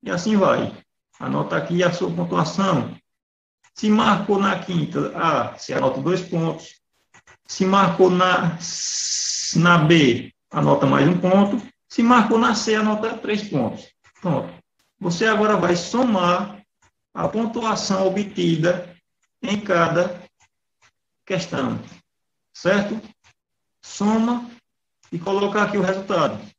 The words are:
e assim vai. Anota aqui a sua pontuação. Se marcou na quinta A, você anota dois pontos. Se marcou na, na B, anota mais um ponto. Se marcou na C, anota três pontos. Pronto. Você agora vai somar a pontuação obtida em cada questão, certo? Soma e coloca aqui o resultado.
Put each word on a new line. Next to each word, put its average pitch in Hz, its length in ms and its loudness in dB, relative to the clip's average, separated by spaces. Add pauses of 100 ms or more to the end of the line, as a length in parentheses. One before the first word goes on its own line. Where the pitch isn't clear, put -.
e 196 80 -10
assim 208 260 0
vai. 123 360 2 (460)
Anota 147 380 -4
aqui 175 260 0
a 170 100 4
sua 175 180 -4
pontuação. 175 840 -2 (800)
Se 214 140 0
marcou 214 480 2
na 196 200 0
quinta 156 560 -4
A, 143 420 -2
você - 180 -10
anota 131 260 0
dois 180 220 -2
pontos. 165 580 -6 (680)
Se - 200 -4
marcou 185 440 4
na, 180 480 2 (1000)
na 170 220 6
B, 151 540 4 (180)
anota 147 360 2
mais 143 200 4
um 175 120 2
ponto. 185 440 2 (240)
Se - 160 -2
marcou 233 360 4
na 233 160 2
C, 220 200 0
anota 214 440 -2
três 208 260 -4
pontos. 117 420 -4 (340)
Pronto. 143 320 -4 (460)
Você 175 280 -2
agora 214 300 2
vai 175 200 2
somar 202 840 0 (500)
a 170 160 -4
pontuação 214 800 -2
obtida 180 880 -2 (460)
em 208 180 -4
cada 170 680 0 (1000)
questão, 175 520 -4 (760)
certo? 202 440 0 (840)
Soma 226 680 -2 (600)
e 170 60 -6
coloca 202 440 0
aqui 208 140 -2
o 190 60 0
resultado. 185 580 -2 (180)